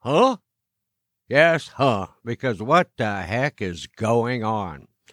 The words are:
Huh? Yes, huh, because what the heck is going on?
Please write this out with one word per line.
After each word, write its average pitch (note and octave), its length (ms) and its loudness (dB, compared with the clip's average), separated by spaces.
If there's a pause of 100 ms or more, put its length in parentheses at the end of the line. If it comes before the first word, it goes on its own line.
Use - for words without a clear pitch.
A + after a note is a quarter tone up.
Huh? G3+ 360 2 (920)
Yes, D#3+ 420 2
huh, A#2 360 0 (180)
because A#2 380 -6
what D#3+ 360 2
the G#2 260 -2
heck A#2+ 400 -4
is F2 240 -8
going A#2 560 -2
on? G2+ 440 -4 (260)